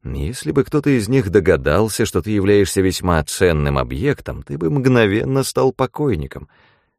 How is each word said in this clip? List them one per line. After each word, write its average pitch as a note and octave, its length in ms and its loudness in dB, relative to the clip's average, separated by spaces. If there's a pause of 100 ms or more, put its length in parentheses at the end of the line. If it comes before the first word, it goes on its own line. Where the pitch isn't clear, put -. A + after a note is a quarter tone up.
Если C#2+ 480 -8
бы C#3+ 120 2
кто-то D3 260 -2
из A2+ 200 0
них B2 200 2
догадался, F2 760 2
что F#2 160 -2
ты G#2 100 -6
являешься G2+ 500 2
весьма F2 420 0
ценным D2+ 540 0
объектом, C2+ 680 -4
ты C#3 140 -10
бы E3 120 -2
мгновенно C3 760 2
стал B2+ 300 0
покойником. F2 760 -4 (500)